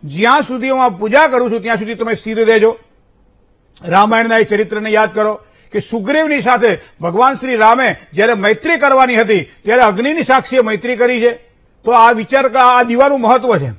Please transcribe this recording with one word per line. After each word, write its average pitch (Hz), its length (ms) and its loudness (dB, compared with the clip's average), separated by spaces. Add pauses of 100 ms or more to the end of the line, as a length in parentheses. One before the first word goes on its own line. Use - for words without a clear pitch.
જ્યાં 214 380 0
સુધી 254 280 -6
હું 262 140 0
આ 247 60 2
પૂજા 220 380 0
કરું 247 240 0
છું 226 100 -4
ત્યાં 220 160 -4
સુધી 214 180 -8
તમે 226 180 -6
સ્થિર 220 320 -4
રહેજો. 220 320 2 (1080)
રામાયણના 226 520 0
એ 220 60 2
ચરિત્રને 214 460 -4
યાદ 214 260 0
કરો 214 240 -2 (320)
કે 208 80 -4
સુગ્રીવની 285 640 -2
સાથે 226 380 0 (220)
ભગવાન 214 320 0
શ્રી 254 220 -6
રામે 226 400 2 (180)
જ્યારે 214 200 0
મૈત્રી 220 440 -2
કરવાની 262 380 2
હતી 214 260 0
ત્યારે 226 400 -2
અગ્નિની 240 420 0
સાક્ષીએ 262 380 0
મૈત્રી 233 340 -4
કરી 240 260 0
છે. 233 100 2 (520)
તો 226 80 -2
આ 233 200 6
વિચાર, 247 460 -2
આ 247 260 4
દીવાનું 254 380 2
મહત્વ 233 360 2
છે. 135 220 -6